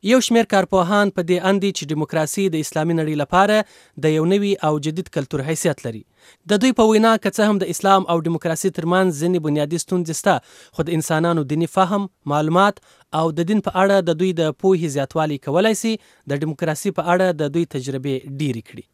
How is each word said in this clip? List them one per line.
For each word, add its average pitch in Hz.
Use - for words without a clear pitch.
یو 233
شمیر 233
کارپوهان 196
په 190
دې 175
اند 196
دي 202
چې 165
دیموکراسي 156
د 160
اسلامي 160
نړۍ 156
لپاره 190
د 156
یو 156
نوي 202
او 156
جدید 156
کلتور 143
حیثیت 156
لري. 110
د 208
دوی 254
په 220
وینا، 220
که 214
څه 214
هم 208
د 175
اسلام 190
او 170
دیموکراسي 165
ترمنځ 175
ځینې 170
بنیادي 151
ستونزې 170
شته، 190
خو 151
د 170
انسانانو 160
دیني 151
فهم، 190
معلومات 156
او 160
د 165
دین 208
په 190
اړه 190
د 160
دوی 185
د 160
پوهې 170
زیاتوالی 147
کولای 190
سي 220
د 143
دیموکراسي 160
په 170
اړه 175
د 147
دوی 170
تجربې 135
ډېرې 135
کړي. -